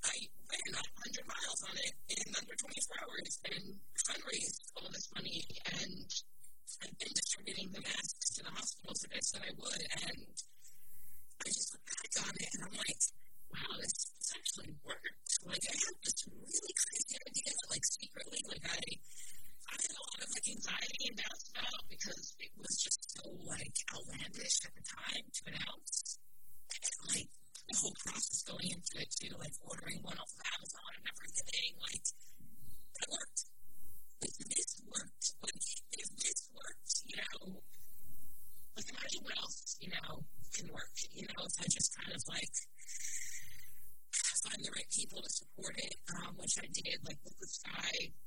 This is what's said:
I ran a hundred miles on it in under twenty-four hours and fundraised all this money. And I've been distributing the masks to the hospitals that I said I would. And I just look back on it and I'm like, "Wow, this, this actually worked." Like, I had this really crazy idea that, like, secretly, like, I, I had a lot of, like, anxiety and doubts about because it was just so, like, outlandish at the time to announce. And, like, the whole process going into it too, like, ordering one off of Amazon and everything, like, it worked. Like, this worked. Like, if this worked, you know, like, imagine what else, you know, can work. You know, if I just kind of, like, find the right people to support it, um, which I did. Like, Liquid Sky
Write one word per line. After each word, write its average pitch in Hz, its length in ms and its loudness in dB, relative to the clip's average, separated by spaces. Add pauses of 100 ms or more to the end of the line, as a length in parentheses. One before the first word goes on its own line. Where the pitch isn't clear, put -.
I 1077 100 6 (320)
ran - 320 0
a - 60 0 (180)
hundred - 240 -2
miles - 400 0
on - 80 -4
it - 200 2 (120)
in - 200 2 (120)
under - 160 -4
twenty-four - 480 0
hours - 320 -2 (160)
and - 240 -2 (320)
fundraised - 560 0 (160)
all - 160 -6
this - 200 -4
money. - 280 0 (320)
And - 320 -2 (800)
I've - 160 -8
been - 160 -4
distributing - 560 0
the - 80 -4
masks - 560 0
to - 80 -6
the - 80 -4
hospitals - 480 -2
that - 80 -4
I - 160 -2
said - 160 0
I - 160 -4
would. - 240 0 (240)
And - 240 -2 (1120)
I - 80 -2
just - 240 2
look - 80 -12
back - 480 0
on - 80 -2
it - 160 0
and - 80 0
I'm - 160 -4
like, - 240 4 (480)
"Wow, - 320 0
this, - 320 0
this - 240 -2
actually - 320 -2 (160)
worked." - 440 -4 (160)
Like, - 200 0
I - 80 2
had - 280 2
this - 160 2 (120)
really - 480 0
crazy - 380 2 (100)
idea - 320 0
that, - 160 -2
like, - 120 2
secretly, - 640 -2
like, - 200 -2
I, - 80 2
I - 1040 0
had - 160 4
a - 40 -4
lot - 200 2
of, - 120 -2
like, - 120 2
anxiety - 640 2
and - 80 -2
doubts - 360 0
about - 360 2
because - 320 0 (160)
it - 200 -8
was - 200 2
just - 220 6 (180)
so, - 40 -8 (240)
like, - 300 -2 (180)
outlandish - 640 0 (100)
at - 120 -6
the - 80 -8
time - 400 -2
to - 240 -4
announce. - 680 -2 (500)
And, - 300 0 (160)
like, - 160 -2 (380)
the - 80 2
whole - 260 4
process - 460 0
going - 240 0
into - 240 -2
it - 180 0
too, - 220 -2
like, - 160 -6 (100)
ordering - 380 -2
one - 160 -4
off - 160 -6
of - 80 -10
Amazon - 560 -2
and - 100 -4
everything, - 640 2 (140)
like, - 240 0
it - 1000 0
worked. - 320 0 (800)
Like, - 240 -2
this - 280 2 (180)
worked. - 360 -2 (200)
Like, - 180 0 (320)
if - 140 -2 (100)
this - 220 2 (100)
worked, - 420 -2 (140)
you - 140 -2
know, - 420 -4 (1120)
like, - 140 -2
imagine - 340 0
what - 160 0
else, - 400 -2
you - 140 -4
know, - 320 0 (260)
can - 220 0
work. - 240 -2 (180)
You - 160 -2
know, - 160 -2
if - 160 2
I - 80 2
just - 240 6
kind - 220 -4
of, - 100 0
like, - 300 0 (1800)
find - 260 0
the - 60 0
right - 240 0
people - 260 2
to - 80 -4
support - 480 -2
it, - 220 -2 (160)
um, - 240 0
which - 240 4
I - 80 -4
did. - 340 2
Like, - 220 -2
Liquid - 240 -4
Sky - 640 0 (120)